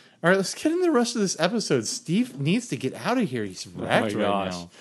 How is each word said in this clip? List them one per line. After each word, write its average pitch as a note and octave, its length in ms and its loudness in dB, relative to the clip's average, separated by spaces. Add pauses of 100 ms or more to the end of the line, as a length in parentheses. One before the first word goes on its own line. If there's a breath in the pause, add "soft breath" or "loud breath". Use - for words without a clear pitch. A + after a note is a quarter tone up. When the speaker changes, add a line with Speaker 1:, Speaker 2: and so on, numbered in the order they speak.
(240 loud breath)
Speaker 1:
All E3 80 6
right, F#3+ 60 6
let's F#3+ 180 -2
get - 160 0
into F4+ 120 0
the E4+ 80 4
rest A#3+ 240 2
of A3+ 60 0
this F#3 180 0
episode. E3+ 460 0
Steve G#3+ 540 -2
needs E3+ 300 0
to C#3 80 -4
get A#2 180 -4
out F3 240 -2
of F#3+ 100 2
here. A#2 160 -2
He's F#2 220 -10
Speaker 2:
Oh F#2 160 -10
Speaker 1:
wrecked A2 320 2
Speaker 2:
my G#2+ 60 0
Speaker 1:
right G#2 80 2
Speaker 2:
gosh. G2 240 0
Speaker 1:
now. F2 160 -8 (120)